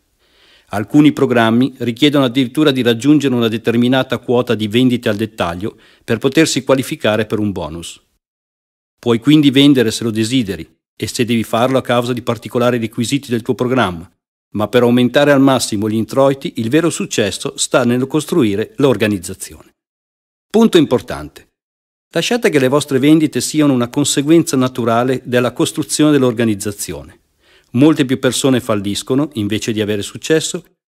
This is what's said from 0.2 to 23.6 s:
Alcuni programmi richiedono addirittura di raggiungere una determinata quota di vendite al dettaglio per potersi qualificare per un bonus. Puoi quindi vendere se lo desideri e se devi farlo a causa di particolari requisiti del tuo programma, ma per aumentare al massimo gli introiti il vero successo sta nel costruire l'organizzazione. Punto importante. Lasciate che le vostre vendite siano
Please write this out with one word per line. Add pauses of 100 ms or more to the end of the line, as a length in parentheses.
Alcuni
programmi
richiedono
addirittura
di
raggiungere
una
determinata
quota
di
vendite
al
dettaglio (280)
per
potersi
qualificare
per
un
bonus. (960)
Puoi
quindi
vendere
se
lo
desideri (300)
e
se
devi
farlo
a
causa
di
particolari
requisiti
del
tuo
programma, (440)
ma
per
aumentare
al
massimo
gli
introiti
il
vero
successo
sta
nel
costruire
l'organizzazione. (760)
Punto
importante. (640)
Lasciate
che
le
vostre
vendite
siano